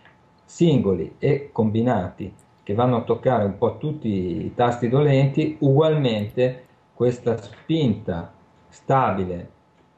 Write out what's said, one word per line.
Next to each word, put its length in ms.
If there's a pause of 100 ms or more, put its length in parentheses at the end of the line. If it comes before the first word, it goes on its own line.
(440)
singoli 760
e 320
combinati 800 (300)
che 100
vanno 240
a 40
toccare 440
un 140
po' 180
tutti 320
i 460
tasti 340
dolenti, 680
ugualmente 1040 (320)
questa 420
spinta 960 (340)
stabile 840 (480)